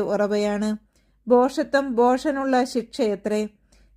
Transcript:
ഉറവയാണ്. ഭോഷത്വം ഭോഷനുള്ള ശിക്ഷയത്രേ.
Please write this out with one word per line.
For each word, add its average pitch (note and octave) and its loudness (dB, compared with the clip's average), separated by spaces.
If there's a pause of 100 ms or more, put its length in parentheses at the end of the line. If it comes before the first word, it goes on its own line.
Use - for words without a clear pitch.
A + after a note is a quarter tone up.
ഉറവയാണ്. G#3 0 (560)
ഭോഷത്വം C4+ 2
ഭോഷനുള്ള C4 2 (100)
ശിക്ഷയത്രേ. G#3+ -2 (540)